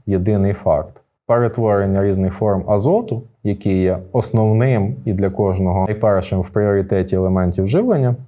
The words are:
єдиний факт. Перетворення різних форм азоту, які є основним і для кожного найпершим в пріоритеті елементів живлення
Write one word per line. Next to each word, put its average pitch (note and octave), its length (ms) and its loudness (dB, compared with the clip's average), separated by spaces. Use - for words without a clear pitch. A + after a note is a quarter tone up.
єдиний G2 480 0
факт. D#2 480 -2
Перетворення G#2+ 800 2
різних F#2+ 300 0
форм G2 360 0
азоту, A#2+ 520 0
які G2+ 380 0
є F#2 160 0
основним A2 840 0
і A2 80 -2
для F#2+ 160 0
кожного F#2+ 560 0
найпершим G2+ 560 0
в F2 80 -10
пріоритеті G2 680 0
елементів F#2 520 0
живлення C#3+ 480 0